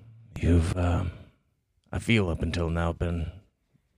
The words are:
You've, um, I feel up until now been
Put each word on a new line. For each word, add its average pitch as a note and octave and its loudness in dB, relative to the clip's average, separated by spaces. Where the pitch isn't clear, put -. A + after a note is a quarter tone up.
You've, E2 4
um, F2 0
I - -4
feel G2+ 2
up D#2+ -2
until E2+ -2
now E2+ 0
been E2+ -4